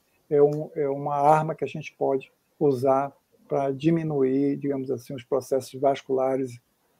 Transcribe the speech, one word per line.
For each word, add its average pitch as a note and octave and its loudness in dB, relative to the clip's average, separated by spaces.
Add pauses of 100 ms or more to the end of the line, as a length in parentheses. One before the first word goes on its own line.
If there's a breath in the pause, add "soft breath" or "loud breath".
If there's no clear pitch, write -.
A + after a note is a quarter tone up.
(280)
é C#3+ 4
um, D3 2
é D3 -2
uma C#3+ -4
arma D#3 4
que D3 -8
a C3 -2
gente - -12
pode C#3 -2 (300)
usar C3+ 2 (360)
pra C#3 0
diminuir, C#3+ 0
digamos C3+ -4
assim, B2 -8
os B2 -12
processos C3 -2
vasculares, C3 -2 (400)